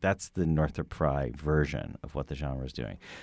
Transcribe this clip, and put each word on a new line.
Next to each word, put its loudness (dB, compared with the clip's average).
That's 0
the 0
Northrop 2
Frye 2
version 2
of -12
what -4
the -6
genre -4
is -8
doing. -6